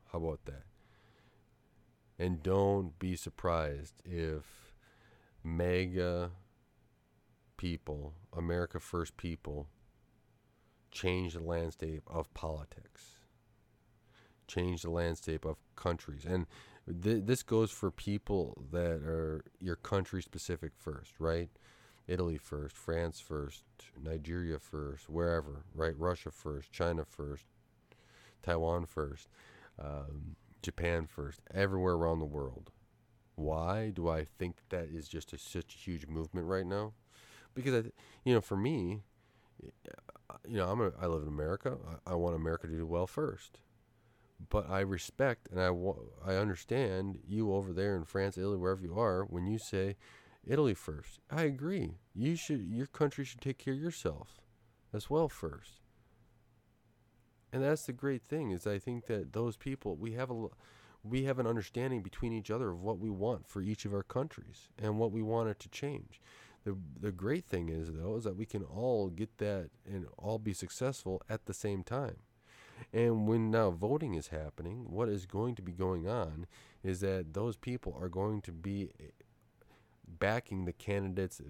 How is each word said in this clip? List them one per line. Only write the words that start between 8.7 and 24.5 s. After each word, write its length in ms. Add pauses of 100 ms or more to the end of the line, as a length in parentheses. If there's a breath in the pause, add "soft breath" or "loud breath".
First 360
people, 520 (1200 soft breath)
change 440
the 80
landscape 680
of 260
politics, 840 (1300 soft breath)
change 340
the 80
landscape 540
of 140 (180)
countries. 480
And 220 (400 loud breath)
th-, 380
this 200
goes 260
for 220
people 680 (120)
that 320
are 400 (160)
your 160
country 440
specific 560
first, 440
right? 300 (560 loud breath)
Italy 320
first, 360
France 460
first, 440 (380)
Nigeria 560